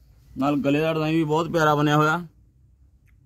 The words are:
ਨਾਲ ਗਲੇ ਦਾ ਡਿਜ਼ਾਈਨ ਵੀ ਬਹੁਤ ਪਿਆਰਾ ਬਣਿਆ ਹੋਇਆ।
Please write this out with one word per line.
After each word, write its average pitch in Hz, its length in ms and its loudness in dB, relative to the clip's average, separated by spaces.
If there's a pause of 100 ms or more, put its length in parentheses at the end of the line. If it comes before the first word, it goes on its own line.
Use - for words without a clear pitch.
(380)
ਨਾਲ 143 180 -2
ਗਲੇ 143 240 0
ਦਾ 160 120 -2
ਡਿਜ਼ਾਈਨ 156 220 -2
ਵੀ 165 100 2
ਬਹੁਤ 156 280 -2
ਪਿਆਰਾ 156 220 2
ਬਣਿਆ 147 220 2
ਹੋਇਆ। 151 200 2 (1080)